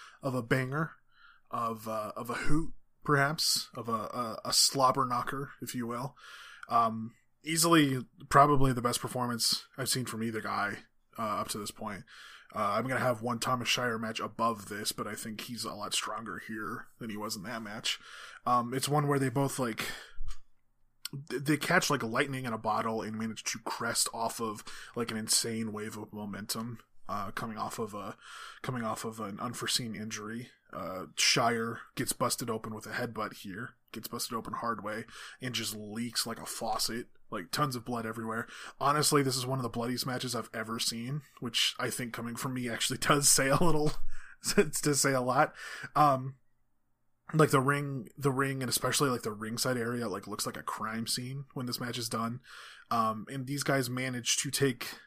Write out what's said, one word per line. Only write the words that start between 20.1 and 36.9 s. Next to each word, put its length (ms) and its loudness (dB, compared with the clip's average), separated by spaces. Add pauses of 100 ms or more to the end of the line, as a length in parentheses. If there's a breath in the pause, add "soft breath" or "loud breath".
th-, 140 -4
they 120 4
catch, 320 4
like, 140 2
lightning 440 0
in 60 -2
a 60 -2
bottle 440 0
and 140 -6
manage 280 -6
to 160 -4
crest 520 -2
off 280 -4
of, 240 -6 (320 loud breath)
like, 160 -4
an 40 -4
insane 560 -2
wave 240 -8
of 160 -12
momentum, 640 -8 (300)
uh, 220 -6
coming 280 -8
off 200 -6
of 160 -6
a, 220 -10 (460 loud breath)
coming 200 -4
off 220 -4
of 160 -8
an 180 -8
unforeseen 560 -2
injury. 540 -8 (240)
Uh, 320 -6 (100)
Shire 680 2 (140)
gets 180 -2
busted 380 -2
open 240 -6
with 120 -12
a 40 -10
headbutt 440 -4
here, 360 -10 (220)
gets 160 -10
busted 280 -6
open 180 -6
hard 280 -2
way, 220 -4 (360 loud breath)
and 140 -4
just 220 -4
leaks 500 -4
like 140 -8
a 40 -12
faucet, 640 -2 (240)